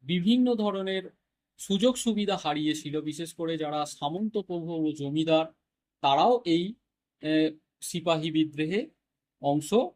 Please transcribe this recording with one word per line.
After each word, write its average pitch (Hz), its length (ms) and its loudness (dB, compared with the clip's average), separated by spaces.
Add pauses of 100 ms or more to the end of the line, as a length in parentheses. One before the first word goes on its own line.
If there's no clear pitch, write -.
বিভিন্ন 220 500 2
ধরনের 190 480 -2 (580)
সুযোগ 220 360 2
সুবিধা 202 400 0
হারিয়েছিল, 151 640 -2
বিশেষ 151 340 -8
করে 165 240 -4
যারা 151 280 -4
সামন্ত 175 520 -4
প্রভু 170 340 -6
ও 156 200 0
জমিদার, 156 540 0 (560)
তারাও 175 440 4
এই, 170 180 2 (580)
আহ, 156 260 2 (320)
সিপাহী 165 500 -2
বিদ্রোহে 156 500 0 (640)
অংশ 143 280 0 (260)